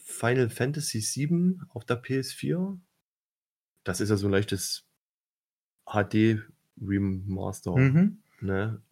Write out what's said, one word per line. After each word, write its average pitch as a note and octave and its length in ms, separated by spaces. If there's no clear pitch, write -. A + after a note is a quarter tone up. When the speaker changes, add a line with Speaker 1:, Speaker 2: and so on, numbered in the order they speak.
Speaker 1:
Final B2 460
Fantasy C#3+ 500
sieben E3+ 680
auf - 160
der B2 100
P C3 220
S C3 160
vier. F3+ 440
Das F#2+ 200
ist G2+ 80
ja G#2+ 60
so G2 120
ein G2 40
leichtes G2 540
H G#2 180
D G#2+ 380
Remaster, G2 960
Speaker 2:
Mhm. C3+ 440
Speaker 1:
ne? G2 500